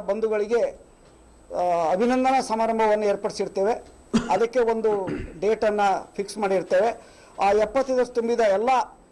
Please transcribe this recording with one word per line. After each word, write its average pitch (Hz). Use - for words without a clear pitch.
ಬಂಧುಗಳಿಗೆ, 214
ಆ, 170
ಅಭಿನಂದನಾ 254
ಸಮಾರಂಭವನ್ನು 220
ಏರ್ಪಡಿಸಿರ್ತೇವೆ. 202
ಅದಕ್ಕೆ 226
ಒಂದು 220
ಡೇಟನ್ನು 208
ಫಿಕ್ಸ್ 202
ಮಾಡಿರ್ತೇವೆ. 196
ಆ 196
ಎಪ್ಪತ್ತೈದು 254
ವರ್ಷ 247
ತುಂಬಿದ 233
ಎಲ್ಲ 214